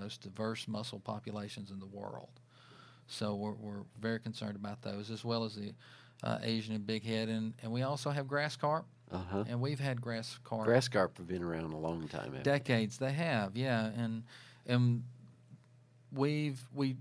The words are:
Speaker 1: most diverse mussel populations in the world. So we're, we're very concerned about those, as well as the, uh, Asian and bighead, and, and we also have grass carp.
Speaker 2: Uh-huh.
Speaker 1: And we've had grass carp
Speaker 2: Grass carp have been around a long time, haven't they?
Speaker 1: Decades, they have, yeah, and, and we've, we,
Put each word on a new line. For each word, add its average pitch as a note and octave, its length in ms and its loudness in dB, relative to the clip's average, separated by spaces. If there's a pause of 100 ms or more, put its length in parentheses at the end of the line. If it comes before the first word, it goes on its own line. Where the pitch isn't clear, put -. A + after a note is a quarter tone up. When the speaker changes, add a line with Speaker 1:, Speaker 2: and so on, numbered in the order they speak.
Speaker 1:
most G#2 200 -8
diverse A2 480 -4
mussel A2 320 -4
populations G#2 720 -6
in G2 80 -8
the F#2+ 60 -10
world. G2+ 420 -10 (800)
So G#2 260 0
we're, G#2 200 -2
we're G#2 280 -8 (180)
very A2+ 200 0
concerned A2 340 -4
about G2+ 280 -6
those, G#2 280 -6
as A2 140 -6
well A#2 200 2
as G#2 120 -4
the, G#2 160 -6 (500)
uh, - 200 0
Asian A2 340 0
and G#2 100 -4
bighead, A2 420 0
and, A2 240 0 (100)
and A2+ 100 -4
we B2 100 0
also C#3 280 0
have C#3+ 180 -2
grass C#3+ 280 0
carp. D3 300 2 (240)
Speaker 2:
Uh-huh. F#2 380 0
Speaker 1:
And A#2+ 120 0
we've B2+ 200 0
had C3 200 0
grass A#2 440 -6
carp A2 220 -2
Speaker 2:
Grass B2 200 10
carp F#2+ 300 4
have F2+ 100 -8
been F2+ 160 0
around E2 300 0
a D#2 60 -4
long D#2+ 280 0
time, - 200 -6
haven't C3+ 180 -6
they? C#3+ 60 4
Speaker 1:
Decades, B2+ 480 4
they C3 140 0
have, A#2+ 440 0
yeah, A#2+ 300 2
and, A2+ 360 -2 (440)
and B2 360 6 (1120)
we've, C#3+ 480 2 (120)
we, C3+ 280 2